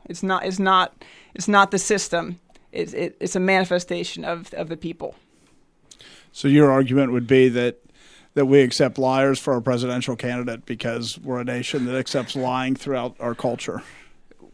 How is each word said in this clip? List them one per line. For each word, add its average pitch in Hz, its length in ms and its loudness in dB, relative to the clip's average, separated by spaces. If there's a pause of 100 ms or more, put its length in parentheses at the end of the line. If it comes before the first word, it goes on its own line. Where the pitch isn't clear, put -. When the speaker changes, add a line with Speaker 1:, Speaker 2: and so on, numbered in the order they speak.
Speaker 1:
It's 170 160 -14
not, 190 240 0
it's 190 140 -4
not, 190 440 0 (300)
it's - 140 -10
not 196 240 4
the 196 80 0
system. 175 600 -2 (320)
It's, - 220 -6
it, - 260 -6
it's 180 160 -4
a 180 40 0
manifestation 180 840 -2
of, 170 300 -8
of 165 160 -6
the 165 80 -10
people. - 380 -10 (1160)
Speaker 2:
So - 160 -4
your 143 240 8
argument 131 400 2
would 120 160 -2
be 131 220 8
that, 123 280 0 (560)
that 139 120 2
we 139 160 8
accept 127 360 2
liars 135 400 2
for - 160 -2
our 123 60 0
presidential 123 560 -2
candidate 123 500 -8
because 117 540 -8
we're 123 220 -6
a - 20 -6
nation 123 420 -4
that 123 120 -4
accepts 131 380 -4
lying 127 400 -2
throughout 127 440 -6
our 117 160 -4
culture. - 480 -6 (720)